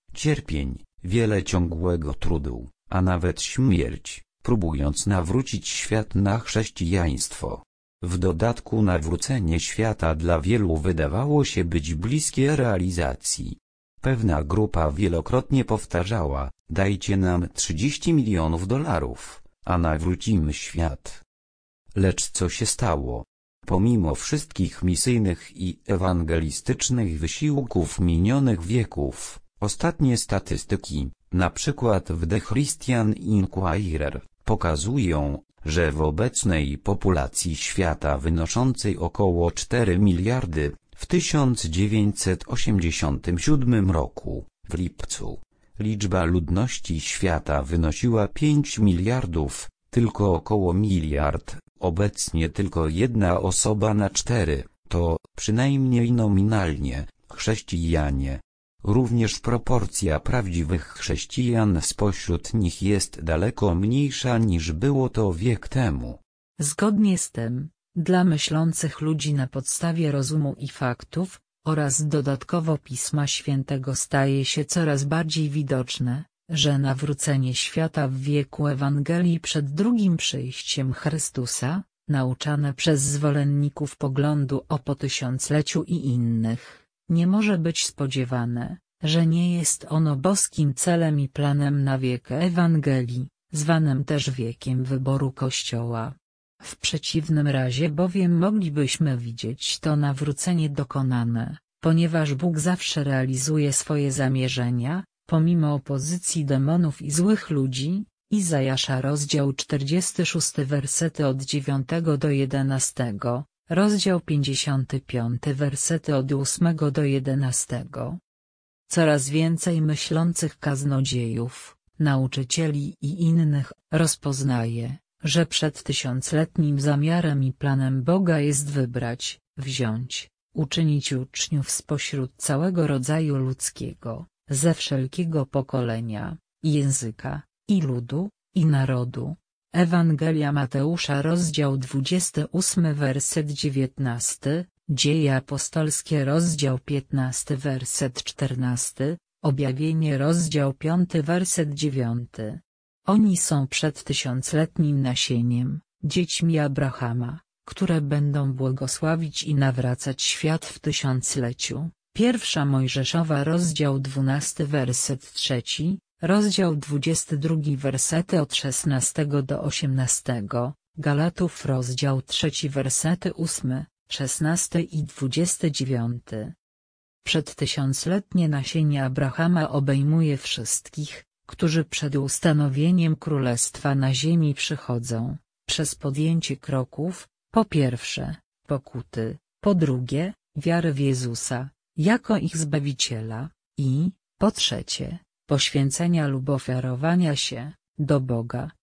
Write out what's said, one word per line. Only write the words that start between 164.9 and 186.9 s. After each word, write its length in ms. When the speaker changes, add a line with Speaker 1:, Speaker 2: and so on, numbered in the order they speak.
Speaker 2:
trzeci, 680
rozdział 540
dwudziesty 640
drugi, 400
wersety 640
od 140
szesnastego 880
do 180
osiemnastego, 1120
Galatów, 680
rozdział 560
trzeci, 480
wersety 640
ósmy, 520
szesnasty 720
i 220
dwudziesty 680
dziewiąty. 800
Przedtysiącletnie 1200
nasienie 560
Abrahama 640
obejmuje 680
wszystkich, 880
którzy 380
przed 300
ustanowieniem 1000
królestwa 800
na 180
ziemi 400
przychodzą, 840
przez 280
podjęcie 640
kroków, 680